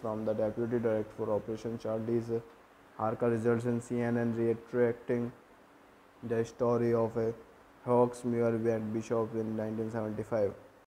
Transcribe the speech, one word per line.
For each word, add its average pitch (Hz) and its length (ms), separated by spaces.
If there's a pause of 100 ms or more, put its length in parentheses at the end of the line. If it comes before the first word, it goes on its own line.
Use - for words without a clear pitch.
from 110 220
the 110 100
Deputy 113 460
Director 110 360
for 110 160
Operation 110 460
Charles 113 640 (560)
Harker 117 320
results 117 340
in 120 160
C 120 200
N 120 180
N 117 180
retracting 120 960 (880)
the 117 220
story 120 480
of 113 240
a 113 160 (520)
hoax 123 400
Muir 117 240
and 113 440
Bishop 113 420
in 110 220
nineteen 110 340
seventy-five. 107 600 (380)